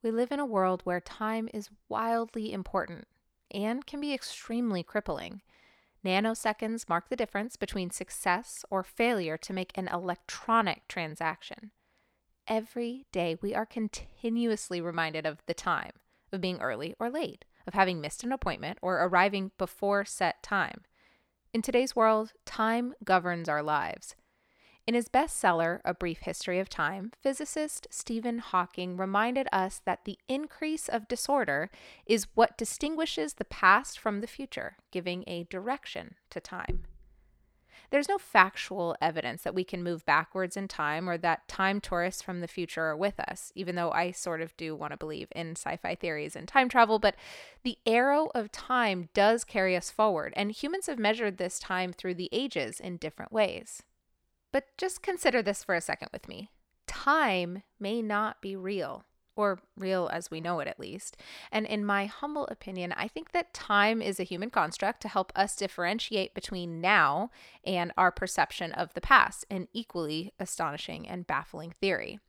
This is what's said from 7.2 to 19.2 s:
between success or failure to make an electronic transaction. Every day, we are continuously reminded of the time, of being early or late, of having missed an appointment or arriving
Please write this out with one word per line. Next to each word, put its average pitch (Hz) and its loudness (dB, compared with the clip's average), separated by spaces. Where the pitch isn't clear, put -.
between 190 -4
success - -2
or 190 0
failure 196 0
to - -10
make 185 -4
an 185 -4
electronic 185 0
transaction. 160 -6
Every 240 -4
day, 170 0
we 202 -2
are 220 0
continuously 226 -2
reminded 160 -2
of 151 -2
the 170 -2
time, - -2
of 196 -4
being 180 -2
early 131 -2
or 233 -2
late, 254 -6
of 190 -10
having 185 2
missed 151 -8
an 240 -2
appointment 180 -4
or 180 2
arriving 190 4